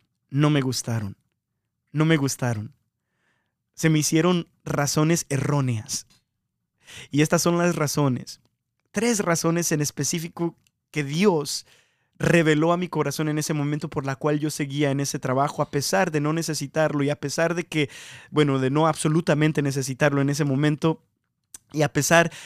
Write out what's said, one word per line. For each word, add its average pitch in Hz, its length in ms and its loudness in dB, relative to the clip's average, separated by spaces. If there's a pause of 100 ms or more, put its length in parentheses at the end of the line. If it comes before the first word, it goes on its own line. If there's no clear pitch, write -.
(300)
no 147 200 2
me 147 120 2
gustaron. 113 560 -4 (760)
No 156 140 0
me 160 100 4
gustaron. 123 580 -4 (1000)
Se - 160 0
me 156 100 4
hicieron 165 480 2 (160)
razones 151 640 0
erróneas. 127 800 -2 (1040)
Y 139 100 2
estas 165 200 2
son 175 160 2
las 175 180 2
razones. 139 640 -2 (520)
Tres 226 280 0
razones 170 540 0
en 151 80 0
específico 165 720 -4 (340)
que 151 140 -4
Dios 156 640 0 (520)
reveló 156 540 4
a 175 60 2
mi 180 100 -4
corazón 151 400 -2
en 151 100 -2
ese 156 160 -4
momento 151 360 -4
por 139 160 -6
la 135 100 -4
cual 151 240 0
yo 151 100 -2
seguía 143 400 -2
en 139 120 0
ese 139 180 -4
trabajo 135 420 0
a 143 80 -2
pesar 175 420 0
de 151 100 -2
no 147 100 0
necesitarlo 151 720 -2
y 139 60 0
a 147 100 -4
pesar 165 360 -2
de 175 100 -4
que, 156 240 -2 (420)
bueno, 143 260 4
de 131 120 2
no 151 180 2
absolutamente 156 760 2
necesitarlo 139 600 0
en 139 80 2
ese 143 160 0
momento. 151 580 0 (680)
Y 151 80 0
a 143 100 2
pesar 165 400 2 (140)